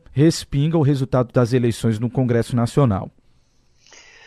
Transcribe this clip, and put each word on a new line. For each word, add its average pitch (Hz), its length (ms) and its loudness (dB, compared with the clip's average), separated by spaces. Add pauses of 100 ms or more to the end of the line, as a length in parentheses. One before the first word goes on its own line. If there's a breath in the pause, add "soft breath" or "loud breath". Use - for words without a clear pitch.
(120)
respinga 156 640 0
o 156 60 2
resultado 131 480 0
das 123 220 2
eleições 117 440 0
no 117 120 -4
Congresso 117 440 -2
Nacional. 117 560 0 (1160 soft breath)